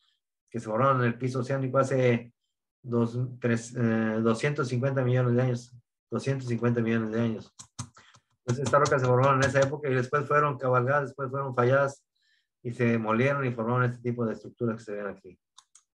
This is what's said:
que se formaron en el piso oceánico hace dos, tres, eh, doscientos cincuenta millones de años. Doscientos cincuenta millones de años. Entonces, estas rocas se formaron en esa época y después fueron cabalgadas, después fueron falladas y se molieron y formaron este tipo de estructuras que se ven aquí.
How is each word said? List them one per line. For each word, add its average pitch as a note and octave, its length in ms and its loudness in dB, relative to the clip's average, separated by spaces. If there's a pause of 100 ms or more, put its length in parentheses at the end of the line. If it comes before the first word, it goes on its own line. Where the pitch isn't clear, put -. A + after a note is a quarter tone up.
(480)
que A#2 100 -8
se G#2+ 60 -10
formaron B2 380 2
en A#2+ 60 2
el A#2 100 -4
piso B2+ 220 -4
oceánico C3 360 -2
hace B2+ 560 2 (500)
dos, A#2 360 0 (200)
tres, A#2 380 -2
eh, A2+ 460 0
doscientos C3 460 0
cincuenta C3 360 -2
millones B2 300 2
de A#2+ 80 4
años. B2 320 -4 (360)
Doscientos B2+ 380 -4
cincuenta A#2+ 320 0
millones A2+ 300 0
de A2 100 -2
años. A2+ 340 -4 (840)
Entonces, B2+ 260 -4
estas C#3 160 4
rocas C#3+ 220 2
se B2+ 40 0
formaron C3 360 4
en C3+ 80 2
esa C3+ 100 2
época C#3 300 0
y B2+ 40 2
después C3 320 0
fueron D3 300 2
cabalgadas, B2+ 520 0
después C3 200 -8
fueron C3+ 260 -6
falladas C3 480 2 (600)
y B2 80 -8
se A#2 260 2
molieron A#2+ 480 0
y B2+ 60 0
formaron A#2+ 340 0
este B2 160 -2
tipo A#2+ 240 -4
de A2 80 -2
estructuras A2 460 -6
que - 60 -18
se G#2 80 -10
ven G2+ 160 -6
aquí. F#2+ 300 -16 (600)